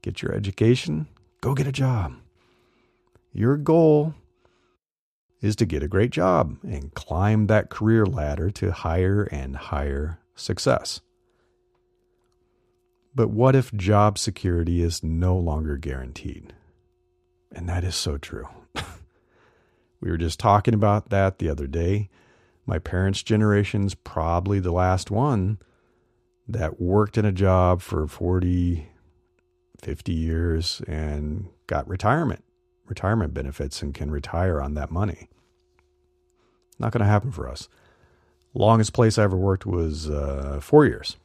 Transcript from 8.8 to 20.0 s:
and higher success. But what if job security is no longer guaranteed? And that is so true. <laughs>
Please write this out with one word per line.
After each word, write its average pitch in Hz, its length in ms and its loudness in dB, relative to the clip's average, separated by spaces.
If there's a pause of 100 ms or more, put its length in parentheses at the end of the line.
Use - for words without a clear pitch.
and 67 300 -8
higher 73 640 -6 (160)
success. - 680 -2 (2000)
But 117 140 2
what 120 260 4
if 131 200 2
job 104 420 4
security 85 640 0
is 85 220 -2
no 85 340 0
longer 78 400 -2
guaranteed? 65 760 -10 (960)
And 85 180 -10
that 87 160 -2
is 90 120 -4
so 73 200 -4
true. 57 320 -12 (260)
<laughs> - 80 -8 (1160)